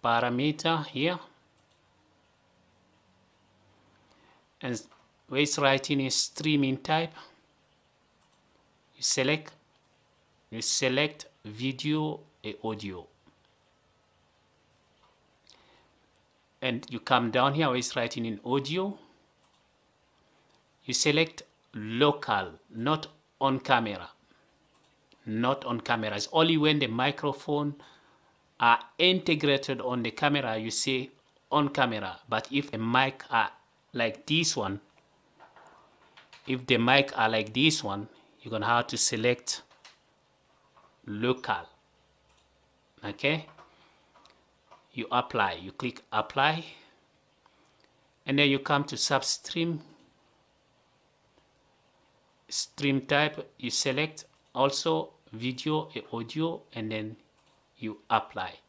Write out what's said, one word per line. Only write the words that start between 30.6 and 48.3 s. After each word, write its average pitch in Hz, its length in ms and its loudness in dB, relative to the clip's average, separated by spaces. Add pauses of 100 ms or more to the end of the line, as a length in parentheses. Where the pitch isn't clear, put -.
say 131 400 -2 (400)
on 147 180 4
camera. 113 480 -2 (100)
But 110 240 -2
if 139 200 -2
the 113 80 -6
mic 127 500 0
are 113 220 2 (420)
like 117 320 -2
this 160 320 0
one, 101 240 -4 (1700)
if 127 180 -4
the 123 120 4
mic 135 380 4
are 110 140 2
like 110 240 -2
this 151 300 2
one, 101 240 -6 (340)
you're 110 100 -12
gonna 107 140 -2
have 120 220 2
to 117 100 -6
select - 640 0 (1400)
local. 110 600 -2 (1400)
Okay? 143 400 -2 (1500)
You 117 180 -6
apply, 107 500 0
you 92 120 -14
click - 280 -8 (100)
apply, 147 540 0 (1600)
and 139 140 0